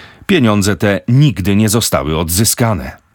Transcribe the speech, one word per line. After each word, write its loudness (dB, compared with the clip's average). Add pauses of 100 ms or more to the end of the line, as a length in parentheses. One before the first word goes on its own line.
(260)
Pieniądze 2
te 0
nigdy 2
nie 2
zostały -2
odzyskane. -2 (180)